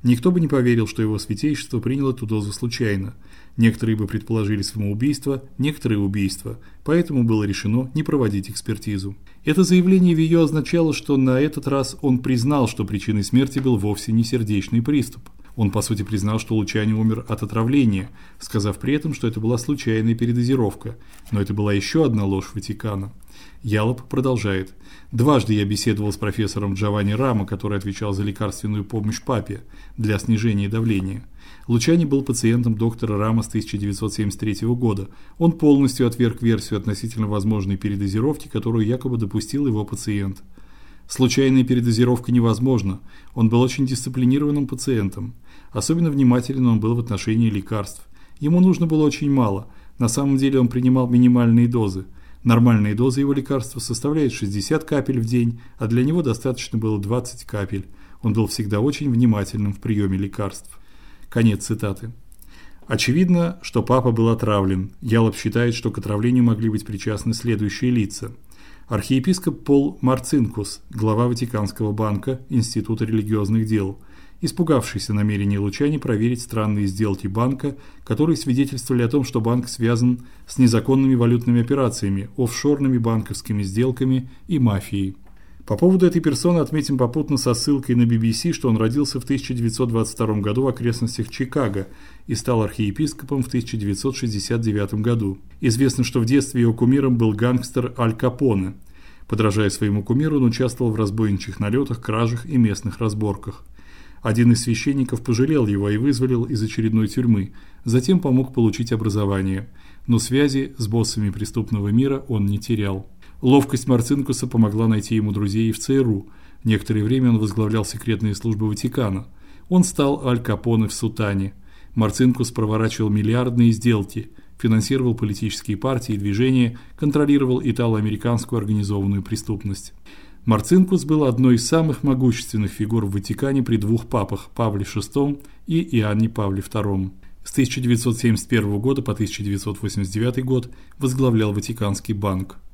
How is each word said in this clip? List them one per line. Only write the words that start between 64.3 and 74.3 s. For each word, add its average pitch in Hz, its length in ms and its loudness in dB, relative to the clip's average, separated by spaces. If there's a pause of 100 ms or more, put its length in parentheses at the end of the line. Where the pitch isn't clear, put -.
Ялоб 113 360 2
считает, 117 380 0
что 117 160 -4
к - 80 -8
отравлению 110 460 2
могли 113 260 2
быть 104 160 -4
причастны 107 480 -4
следующие 110 560 -2
лица. 107 400 -2 (560)
Архиепископ 131 800 0
Пол 139 360 2
Марцинкус, 127 880 -2
глава 110 360 0
Ватиканского 117 640 -4
банка, 110 600 -2
Института 113 560 -2
религиозных 110 600 0
дел, 101 320 -2 (440)